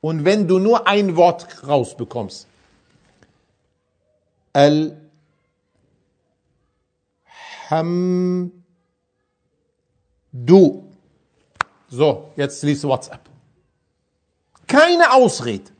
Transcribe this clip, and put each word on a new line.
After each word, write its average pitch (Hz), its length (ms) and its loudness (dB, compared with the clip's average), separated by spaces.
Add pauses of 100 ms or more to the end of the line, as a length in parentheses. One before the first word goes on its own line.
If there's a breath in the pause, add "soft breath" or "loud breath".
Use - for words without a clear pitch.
Und 156 240 -6
wenn 196 220 2
du 185 120 2
nur 220 280 0
ein 190 280 0
Wort 170 500 0
rausbekommst, 120 800 -6 (2000)
Al-Ham-, - 4000 -6 (1800)
du. 147 600 2 (960)
So, 139 480 -2
jetzt 139 280 -8
liest 143 200 -4
du 143 60 -6
WhatsApp. - 320 -6 (1500)
Keine 330 460 4
Ausrede. 127 680 0